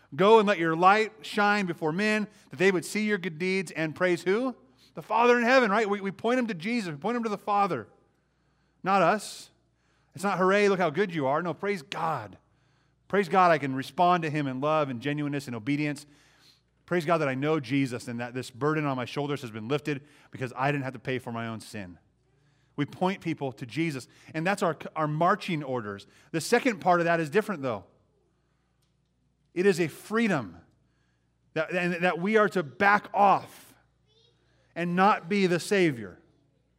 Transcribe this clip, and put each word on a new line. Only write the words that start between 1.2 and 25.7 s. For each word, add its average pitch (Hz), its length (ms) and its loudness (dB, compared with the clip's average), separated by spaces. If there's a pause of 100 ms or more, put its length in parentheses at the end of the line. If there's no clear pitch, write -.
shine 208 440 0
before 160 240 -4
men, 214 380 -2 (220)
that 139 100 -10
they 185 100 6
would 175 140 0
see 208 200 -4
your 208 140 0
good 165 220 -8
deeds 185 320 -2
and 156 240 -4
praise 180 260 0
who? 226 320 0 (400)
The - 80 -14
Father 240 360 4
in 240 40 0
heaven, 240 280 8
right? 208 180 4
We, 202 140 -2
we 196 100 -2
point 226 240 0
them 247 120 0
to 220 60 -6
Jesus. 190 360 -2
We 147 60 -8
point 190 180 -4
them 240 80 -2
to 226 80 -4
the 202 80 -4
Father, 196 500 0 (920)
not 190 180 2
us. 185 500 0 (640)
It's 147 80 -12
not, 196 140 0
"Hooray, 196 320 4
look 196 100 2
how 175 120 0
good 175 240 -2
you 147 120 -2
are." 143 140 2
No, 175 140 -4
praise 196 260 -6
God. 139 560 -8 (720)
Praise 196 180 0
God 180 240 4
I 165 60 6
can 139 180 -4
respond 175 500 0
to 160 40 -4
him 147 180 -2
in 131 140 -6
love 151 300 0
and 120 100 -8
genuineness 143 460 -6
and 120 100 -10
obedience. 143 480 -4 (800)
Praise 175 220 -4
God 165 120 2
that 151 100 0
I 131 60 -2
know 147 240 0
Jesus 131 480 -2
and 120 140 -8
that 120 140 -10
this 127 160 -10
burden 151 340 -2
on 139 100 -2
my 123 120 -6
shoulders 143 340 -6
has 123 100 -12
been 110 160 -10
lifted 143 360 -4 (280)
because 120 240 -8
I 135 160 0
didn't 143 140 -4
have 131 80 -8
to 123 60 -16
pay 131 200 -6
for 123 140 -10
my 117 140 -8
own 113 140 -10
sin. 90 360 -14 (800)
We 147 100 -2
point 185 340 -4
people 147 320 -6
to 131 140 -14
Jesus, 135 420 -6 (240)
and 160 140 -6
that's 196 160 -2
our, 165 140 0 (200)
our 156 100 0
marching 170 560 0
orders. 113 440 -8 (240)